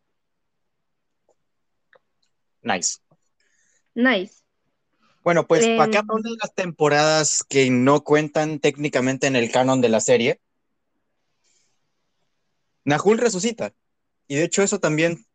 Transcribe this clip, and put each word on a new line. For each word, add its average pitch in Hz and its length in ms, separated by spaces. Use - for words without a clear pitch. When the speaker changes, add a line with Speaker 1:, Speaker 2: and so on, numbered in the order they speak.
Speaker 1:
Nice. 95 340
Speaker 2:
Nice. 233 480
Speaker 1:
Bueno, 165 220
pues, 226 200
pa' 220 80
acá 214 160
Speaker 2:
Em. 214 100
Speaker 1:
una 220 200
de 233 100
las 208 140
temporadas 156 920
que 135 220
no 135 320
cuentan 156 580
técnicamente 139 680
en 135 100
el 117 140
canon 131 300
de 120 80
la 110 120
serie. 123 400
Nahul 160 340
resucita. 220 540
Y 143 100
de 156 80
hecho 170 180
eso 196 180
también 160 540